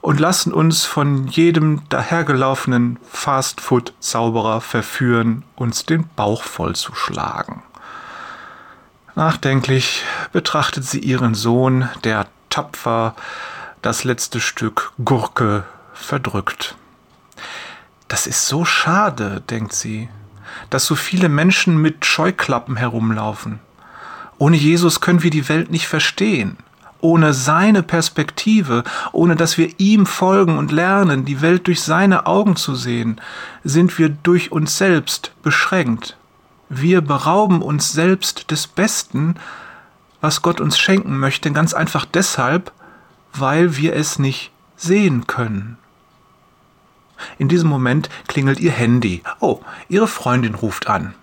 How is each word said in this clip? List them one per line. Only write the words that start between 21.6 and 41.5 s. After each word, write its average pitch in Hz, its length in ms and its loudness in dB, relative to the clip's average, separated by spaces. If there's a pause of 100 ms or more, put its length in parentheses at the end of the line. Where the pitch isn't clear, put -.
mit 156 260 2
Scheuklappen 147 720 0
herumlaufen. 110 840 -2 (800)
Ohne 151 180 6
Jesus 165 440 4
können 175 220 2
wir 170 80 4
die 147 180 -2
Welt 156 220 0
nicht 165 160 -2
verstehen. 156 720 -2 (440)
Ohne 165 340 6
seine 170 480 4
Perspektive, 160 1000 0 (300)
ohne 170 240 4
dass 165 220 0
wir 165 200 0
ihm 202 280 4
folgen 185 520 2
und 147 140 -2
lernen, 170 520 2
die 135 160 -4
Welt 180 260 2
durch 175 160 0
seine 180 440 2
Augen 196 300 4
zu - 180 -4
sehen, 117 460 -2 (420)
sind 165 360 2
wir 160 100 4
durch 170 420 2
uns 151 280 -2
selbst - 520 0 (120)
beschränkt. 139 760 0 (540)
Wir 165 320 4
berauben 165 580 2
uns 147 320 -2
selbst 180 580 0
des 151 160 -2
Besten, 170 720 -2 (840)
was 151 180 0
Gott 170 220 0
uns 147 160 0
schenken 190 400 0
möchte, 135 340 -2